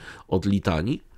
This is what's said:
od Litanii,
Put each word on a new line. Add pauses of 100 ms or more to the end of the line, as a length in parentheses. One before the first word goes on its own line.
(280)
od
Litanii,